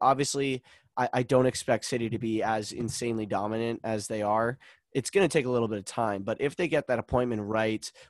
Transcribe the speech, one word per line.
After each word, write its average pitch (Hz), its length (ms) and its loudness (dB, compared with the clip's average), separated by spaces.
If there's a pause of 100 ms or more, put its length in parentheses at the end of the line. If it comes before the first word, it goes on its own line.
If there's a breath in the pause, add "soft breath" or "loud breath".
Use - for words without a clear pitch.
Obviously, 135 600 2 (360 soft breath)
I, 123 160 2
I 127 100 2
don't 127 220 4
expect 123 400 0
City 117 240 -2
to 123 100 -4
be 110 240 0
as 110 300 -2
insanely 113 520 -4
dominant 110 600 -2
as 107 220 -4
they 110 140 -4
are. 110 360 2 (340 soft breath)
It's - 200 -4
gonna 196 180 4
take 143 160 2
a 127 100 -2
little 117 140 2
bit 104 100 -4
of 95 60 -10
time, 104 380 -2
but 110 180 -4
if 143 160 -2
they 175 100 0
get 151 200 0
that 120 120 2
appointment 120 440 0
right 110 460 0 (200 soft breath)